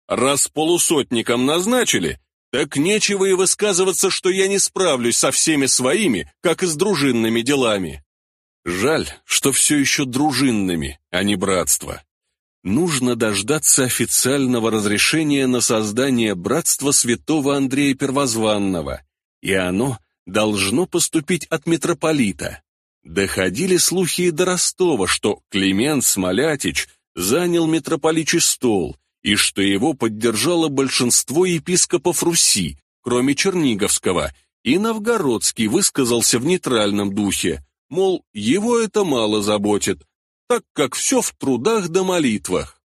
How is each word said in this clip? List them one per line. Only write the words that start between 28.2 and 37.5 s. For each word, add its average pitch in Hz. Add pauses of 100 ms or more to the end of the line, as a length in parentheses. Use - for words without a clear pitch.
стол – 104 (300)
и 101
что -
его 98
поддержало 117
большинство 135
епископов 175
Руси, 104 (220)
кроме 127
Черниговского, 101 (300)
и 143
Новгородский 208
высказался 120
в 117
нейтральном 104
духе, 95 (240)